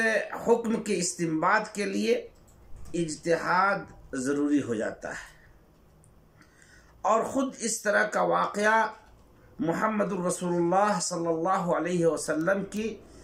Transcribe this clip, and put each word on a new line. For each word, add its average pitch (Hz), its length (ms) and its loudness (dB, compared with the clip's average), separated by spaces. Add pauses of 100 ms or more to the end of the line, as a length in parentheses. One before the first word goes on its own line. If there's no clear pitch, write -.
(460)
حکم 226 360 2
کے 202 160 0
استنباط 175 760 0
کے 202 100 -4
لیے 208 440 0 (680)
اجتہاد 170 840 0 (340)
ضروری 143 500 0
ہو 117 120 -4
جاتا 101 360 -6
ہے۔ - 240 -14 (1700)
اور 214 200 4
خود 269 360 -2
اس - 240 -4
طرح 208 240 2
کا 202 160 0
واقعہ 202 640 2 (720)
محمد 208 540 0
الرسول 180 420 -2
اللہ 185 460 2
صلی 170 260 -4
اللہ 165 220 0
علیہ 175 580 0
وسلم 165 580 0
کی 208 320 -6 (280)